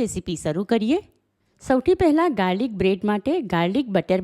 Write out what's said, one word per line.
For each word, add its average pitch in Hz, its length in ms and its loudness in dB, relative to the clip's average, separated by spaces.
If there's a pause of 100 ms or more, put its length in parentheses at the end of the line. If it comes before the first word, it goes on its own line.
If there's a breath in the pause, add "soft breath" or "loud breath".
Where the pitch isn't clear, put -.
રેસીપી 180 420 -4
શરૂ 165 280 -4
કરીએ. 233 300 2 (680)
સૌથી 269 360 2
પહેલાં 320 360 2
ગાર્લિક 196 440 -2
બ્રેડ 190 280 0
માટે 208 200 -2 (260)
ગાર્લિક 202 400 0
બટર 185 260 0